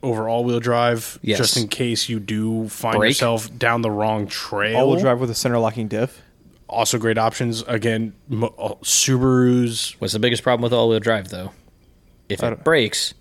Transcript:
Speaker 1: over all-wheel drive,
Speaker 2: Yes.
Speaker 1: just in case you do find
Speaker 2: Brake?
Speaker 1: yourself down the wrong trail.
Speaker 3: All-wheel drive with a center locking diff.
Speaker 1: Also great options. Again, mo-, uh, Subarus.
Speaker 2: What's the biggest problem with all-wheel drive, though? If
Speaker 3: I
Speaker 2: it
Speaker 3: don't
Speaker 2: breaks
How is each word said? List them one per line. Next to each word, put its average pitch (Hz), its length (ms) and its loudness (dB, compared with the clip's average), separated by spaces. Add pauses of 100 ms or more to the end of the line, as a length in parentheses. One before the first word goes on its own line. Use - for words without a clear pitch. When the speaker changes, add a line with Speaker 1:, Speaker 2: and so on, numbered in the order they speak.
Speaker 1:
over 110 260 -2
all-wheel 120 320 0
drive, 120 640 0
Speaker 2:
Yes. 104 160 0
Speaker 1:
just 113 180 2
in 113 120 -2
case 117 400 -2
you 113 120 -4
do 110 480 -4
find 113 300 -4
Speaker 2:
Brake? 107 120 4
Speaker 1:
yourself 117 480 -2
down 117 240 2
the 110 80 0
wrong 107 360 0
trail. 107 520 -4
Speaker 3:
All-wheel 135 220 4
drive 127 200 2
with 127 100 -2
a 110 40 -4
center 120 240 0
locking 110 300 -2
diff. 110 320 -4 (480)
Speaker 1:
Also 113 300 0
great 110 200 0
options. 113 440 -2
Again, 113 520 -2 (140)
mo-, 113 300 -2
uh, 104 240 -6
Subarus. 123 1160 2
Speaker 2:
What's 101 120 -4
the 110 60 -2
biggest 117 240 0
problem 120 200 2
with 120 100 0
all-wheel 113 280 4
drive, 104 280 0
though? 92 240 -10 (760)
If 101 140 -4
Speaker 3:
I 120 60 0
Speaker 2:
it - 20 -2
Speaker 3:
don't - 140 -10
Speaker 2:
breaks 147 560 2